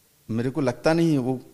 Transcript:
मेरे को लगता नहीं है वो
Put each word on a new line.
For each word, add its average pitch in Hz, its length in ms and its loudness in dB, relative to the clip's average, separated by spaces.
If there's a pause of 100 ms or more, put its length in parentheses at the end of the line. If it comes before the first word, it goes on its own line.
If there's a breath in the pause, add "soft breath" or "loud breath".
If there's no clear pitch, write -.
(300)
मेरे 117 200 -2
को 127 100 -4
लगता 143 320 0
नहीं 165 200 2
है 143 60 2
वो 123 220 -2 (140)